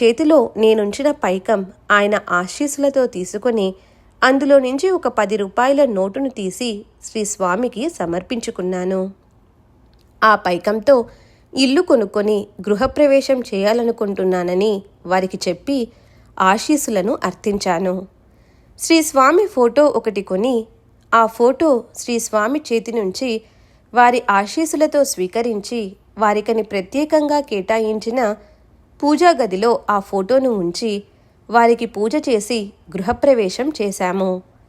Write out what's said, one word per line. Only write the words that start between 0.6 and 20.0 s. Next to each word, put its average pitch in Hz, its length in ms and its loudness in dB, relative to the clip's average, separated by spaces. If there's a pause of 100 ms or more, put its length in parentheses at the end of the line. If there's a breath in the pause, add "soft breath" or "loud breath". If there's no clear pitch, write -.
పైకం 196 540 -2 (260)
ఆయన 202 280 2 (100)
ఆశీస్సులతో 277 760 -2
తీసుకొని 202 720 -4 (480 soft breath)
అందులో 277 360 4
నుంచి 269 300 -2
ఒక 349 180 0
పది 214 300 -2
రూపాయల 254 480 0
నోటును 208 440 -2
తీసి 208 560 -8 (180)
శ్రీ 214 220 -6
స్వామికి 214 640 -4
సమర్పించుకున్నాను. 185 1200 -6 (1120)
ఆ 214 120 6
పైకంతో 214 720 0 (500 soft breath)
ఇల్లు 269 260 2
కొనుక్కొని 208 640 0 (140)
గృహప్రవేశం 269 800 2
చేయాలనుకుంటున్నానని 196 1400 -2 (220)
వారికి 185 340 -2 (100)
చెప్పి 226 380 -4 (520 soft breath)
ఆశీస్సులను 214 840 0
అర్థించాను. 185 840 -4 (720 soft breath)
శ్రీ 320 220 2
స్వామి 311 460 4
ఫోటో 247 380 2
ఒకటి 220 360 0